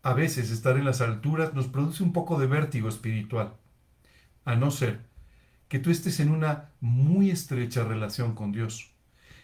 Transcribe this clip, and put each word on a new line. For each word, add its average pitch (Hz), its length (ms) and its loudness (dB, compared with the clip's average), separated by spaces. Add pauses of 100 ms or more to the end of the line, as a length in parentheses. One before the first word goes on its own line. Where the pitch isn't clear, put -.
A 131 120 2
veces 135 360 0
estar 127 260 2
en 139 80 2
las 127 160 0
alturas 147 540 0
nos 131 140 -2
produce 147 340 -2
un 170 100 2
poco 170 280 0
de 131 80 2
vértigo 131 400 0
espiritual, 110 680 -4 (880)
a 117 120 0
no 139 160 2
ser 117 340 -4 (640)
que 135 100 -2
tú 170 140 2
estés 165 260 -2
en 151 140 4
una 151 480 -2
muy 156 500 4
estrecha 123 540 -2
relación 110 500 -2
con 107 160 -4
Dios. 110 400 -6 (520)